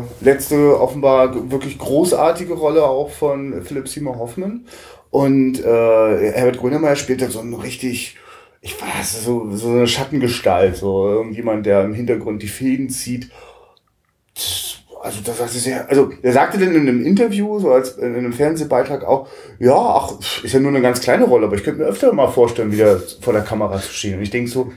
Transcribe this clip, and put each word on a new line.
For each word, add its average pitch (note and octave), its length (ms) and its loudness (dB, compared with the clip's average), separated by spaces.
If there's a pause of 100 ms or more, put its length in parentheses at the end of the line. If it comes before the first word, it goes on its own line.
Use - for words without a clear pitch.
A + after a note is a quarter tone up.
(220)
letzte C#3 580 4
offenbar C3 520 4
g-, B2+ 200 -6
wirklich C3+ 260 -6
großartige E3+ 760 0
Rolle D3+ 300 2
auch C#3+ 280 0
von C#3 520 -4
Philipp C3+ 240 -10
Seymour C#3 300 -8
Hoffman. F#3 480 -8 (440)
Und, C3+ 540 2
äh, A2 680 4
Herbert B2 260 0
Grönemeyer C#3+ 380 0
spielt B2+ 260 -4
da B2 80 -2
so G#2+ 100 -8
einen A#2 140 -10
richtig, A#2+ 640 -8 (440)
ich - 200 -14
weiß, G2+ 420 -8
so, A2+ 320 -4
so A2+ 140 -4
eine A#2+ 180 4
Schattengestalt, A2 880 0
so G2 320 0
irgendjemand, A2 580 -2
der G2+ 200 2
im G#2+ 80 -4
Hintergrund A2+ 480 -4
die G#2 60 -10
Fäden C3 420 -4
zieht. B2 400 -8 (1040)
Das, - 400 -8 (260)
also, A2 240 -10
das, A#2 140 -6
das A#2+ 180 -4
ist A#2+ 120 -4
ja, B2+ 180 -4
also, C#3 240 4 (120)
er B2+ 120 2
sagte C#3 240 2
dann F#3 180 2
in D#3 60 4
einem B2 240 2
Interview, G#3 540 0
so E3+ 120 2
als, B2+ 200 4
in A#2+ 240 -6
einem B2 180 -4
Fernsehbeitrag C#3+ 720 -2
auch, A2 240 0 (300)
ja, B2+ 160 6
ach, A3 380 2 (300)
ist G#2+ 100 -6
ja C3+ 60 4
nur C#3 120 2
eine C#3 100 2
ganz B2 180 2
kleine D3+ 240 2
Rolle, A#2+ 220 4
aber G2+ 100 0
ich G2 80 -4
könnte D3+ 180 -4
mir D#3 60 0
öfter A3 260 2
mal C#3 140 4
vorstellen, A#2 460 2
wieder G#2 260 6 (220)
vor B2 100 -2
der G#2+ 120 2
Kamera G#2 360 -4
zu - 140 -12
stehen. F#2+ 240 -6
Und G2+ 60 -6
ich G2+ 80 -6
denk A#2+ 180 -4
so, B2 280 -4